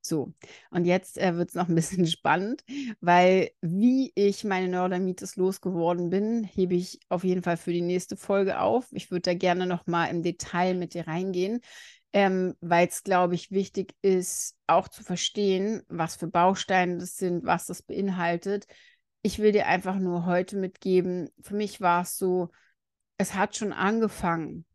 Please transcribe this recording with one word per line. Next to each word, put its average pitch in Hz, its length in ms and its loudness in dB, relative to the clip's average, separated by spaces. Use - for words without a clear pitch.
So, 139 260 -4
und 175 140 0
jetzt, 180 340 0
äh, 180 180 0
wird's 175 180 -4
noch 175 140 -2
ein 175 60 2
bisschen 170 320 2
<laughs> - 0 -
spannend, 175 560 -2
weil 180 500 6
wie 240 540 2
ich 202 300 2
meine 185 240 0
Neurodermitis 185 680 -2
losgeworden 175 760 0
bin, 214 340 0
hebe 185 300 0
ich 180 340 -2
auf 180 160 -2
jeden 185 180 0
Fall 175 140 0
für 175 160 -6
die 175 100 0
nächste 180 340 -4
Folge 196 440 0
auf. 226 320 2
Ich - 180 -10
würde 180 120 -4
da 180 120 0
gerne 180 320 0
noch 180 200 -4
mal 170 200 0
im 170 160 -2
Detail 180 520 -2
mit 175 200 -6
dir 170 140 -8
reingehen, 185 520 -2
ähm, 190 480 2
weil's, 175 420 2
glaub 180 300 2
ich, - 180 -6
wichtig 190 500 -4
ist, - 540 0
auch 175 200 4
zu - 140 -20
verstehen, 196 880 -2
was 160 280 -6
für 165 120 -6
Bausteine 180 680 2
das 180 180 -10
sind, 175 280 -2
was 165 220 0
das - 160 -12
beinhaltet. 185 840 -4
Ich 214 180 -4
will 214 100 6
dir 208 160 2
einfach 185 320 0
nur 175 260 -2
heute 180 320 0
mitgeben, 185 720 0
für 202 140 -8
mich 208 240 -4
war 175 220 2
es - 140 -8
so, 180 340 0
es 190 160 -2
hat 202 220 0
schon 202 160 -4
angefangen 175 1040 -2